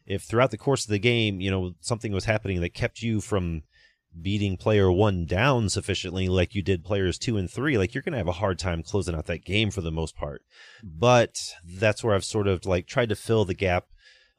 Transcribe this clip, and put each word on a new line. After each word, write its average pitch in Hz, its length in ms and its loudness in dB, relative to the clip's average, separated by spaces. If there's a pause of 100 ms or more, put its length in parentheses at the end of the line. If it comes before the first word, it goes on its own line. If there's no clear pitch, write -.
if 98 180 -6
throughout 123 280 2
the - 60 -8
course 135 260 0
of - 80 -12
the 104 80 2
game, 110 400 2
you 95 100 -2
know, 92 300 -2
something 113 320 -4
was 92 140 -2
happening 98 360 0
that 87 120 -2
kept - 280 -6
you 110 200 -2
from 85 420 -4 (580)
beating 98 360 0
player 101 340 4
one 92 340 4
down 110 440 2
sufficiently 92 580 -4
like 92 260 2
you 101 80 -2
did 87 220 0
players 95 340 0
two 113 200 -2
and 90 120 -2
three, 135 280 -2
like, 95 180 0
you're 135 80 -8
gonna 165 140 -4
have 85 100 -2
a 87 60 0
hard 95 260 -2
time 85 240 -4
closing 87 320 -2
out 80 100 -4
that - 200 -6
game 101 260 0
for 98 100 -6
the 82 100 -4
most 80 240 -4
part. 71 280 -10 (400)
But 113 680 2 (120)
that's 98 380 0
where 110 100 2
I've 95 120 0
sort 101 220 -2
of, 95 180 0
like, 92 200 0
tried 120 240 0
to 101 60 0
fill 110 300 2
the 90 100 -4
gap, 90 300 0 (540)